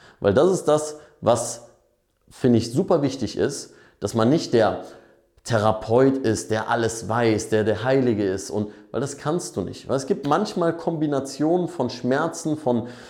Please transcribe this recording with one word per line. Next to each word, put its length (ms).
Weil 140
das 180
ist 120
das, 340
was, 480
finde 280
ich, 140
super 300
wichtig 340
ist, 380
dass 140
man 160
nicht 240
der 300
Therapeut 760
ist, 320
der 200
alles 380
weiß, 420
der 140
der 200
Heilige 400
ist, 260
und, 200
weil 100
das 180
kannst 380
du 40
nicht. 280
Weil 80
es 100
gibt 200
manchmal 500
Kombinationen 920
von 220
Schmerzen, 680
von 320